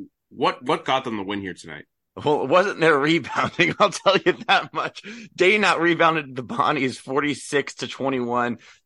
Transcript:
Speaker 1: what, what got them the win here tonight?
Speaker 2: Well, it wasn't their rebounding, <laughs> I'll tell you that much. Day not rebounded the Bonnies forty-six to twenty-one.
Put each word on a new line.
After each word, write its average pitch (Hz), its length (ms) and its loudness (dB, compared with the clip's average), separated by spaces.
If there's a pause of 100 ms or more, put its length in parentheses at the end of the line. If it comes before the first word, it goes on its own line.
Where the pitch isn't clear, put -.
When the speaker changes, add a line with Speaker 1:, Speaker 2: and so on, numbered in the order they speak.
(280)
Speaker 1:
what, 139 340 -2
what 147 220 -2
got 131 220 0
them 113 100 -6
the 98 80 -6
win 101 160 -4
here 95 140 -8
tonight? 78 320 -16 (360)
Speaker 2:
Well, 139 220 2
it 131 60 -4
wasn't 185 320 2
their 160 180 6
rebounding, 160 760 0
<laughs> - 40 -10
I'll 202 120 4
tell 196 260 2
you 180 160 2 (140)
that 180 260 0
much. - 300 -6 (300)
Day 190 240 4
not 180 220 2
rebounded 160 560 2
the 127 80 -8
Bonnies 135 540 -2
forty-six 139 800 -4
to 127 120 -8
twenty-one. 120 720 -4 (280)